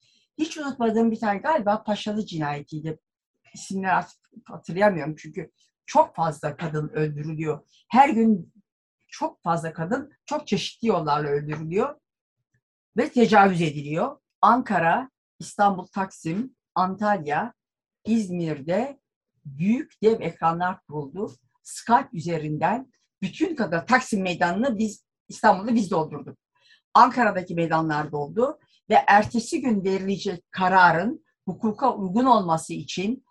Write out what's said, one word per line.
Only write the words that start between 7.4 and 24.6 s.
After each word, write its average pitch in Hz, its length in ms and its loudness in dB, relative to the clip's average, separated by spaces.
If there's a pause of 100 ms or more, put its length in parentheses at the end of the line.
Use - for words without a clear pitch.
Her 269 200 6
gün 220 440 2 (560)
çok - 340 -8
fazla 165 300 -4
kadın 185 400 -6 (140)
çok 302 200 -6
çeşitli - 420 -4
yollarla 151 400 0
öldürülüyor 160 640 -4 (1040)
ve 277 120 0
tecavüz 196 540 6
ediliyor. 156 560 -4 (240)
Ankara, 214 680 2 (280)
İstanbul, 190 480 -2
Taksim, 190 720 -6 (180)
Antalya, 190 800 -2 (520)
İzmir'de 180 960 -2 (440)
büyük 185 580 -2
dev 226 180 4
ekranlar 170 600 -2
kuruldu. 147 520 -10 (300)
Skype - 500 0
üzerinden 165 800 -4 (300)
bütün 320 340 -4
kadar 170 300 -2
Taksim 226 360 2
Meydanı'nı 180 560 -2